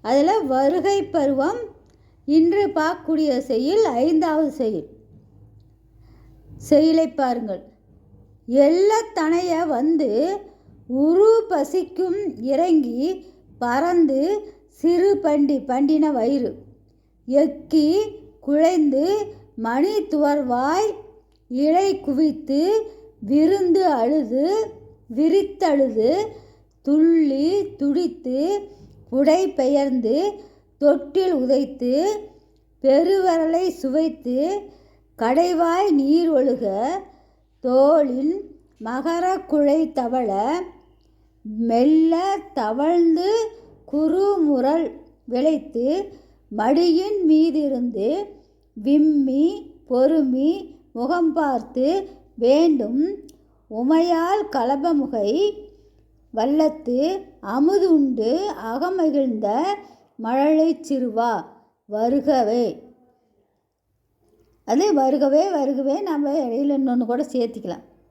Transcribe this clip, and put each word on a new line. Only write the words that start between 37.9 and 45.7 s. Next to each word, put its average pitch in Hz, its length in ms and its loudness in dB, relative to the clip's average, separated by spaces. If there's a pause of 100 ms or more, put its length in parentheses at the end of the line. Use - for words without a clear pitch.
மகர 330 600 -4
குழை 294 360 2 (120)
தவள 233 480 -2 (1160)
மெல்ல 311 680 2 (300)
தவழ்ந்து 320 760 0 (540)
குறுமுரல் 320 1080 0 (340)
விளைத்து 254 640 -2 (640)